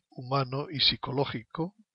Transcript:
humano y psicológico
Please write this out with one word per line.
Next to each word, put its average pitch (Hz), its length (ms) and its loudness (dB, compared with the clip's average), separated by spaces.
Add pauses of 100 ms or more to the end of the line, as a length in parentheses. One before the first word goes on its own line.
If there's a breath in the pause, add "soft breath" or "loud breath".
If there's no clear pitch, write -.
humano 135 580 -2
y 139 120 -6
psicológico 135 960 0 (200)